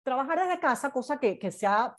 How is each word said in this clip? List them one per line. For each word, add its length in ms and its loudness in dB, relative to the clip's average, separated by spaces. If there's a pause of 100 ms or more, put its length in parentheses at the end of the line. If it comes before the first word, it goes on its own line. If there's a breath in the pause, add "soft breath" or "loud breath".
trabajar 380 -2
desde 200 0
casa, 320 0
cosa 280 -4
que, 180 2
que 140 -6
se 160 0
ha, 320 2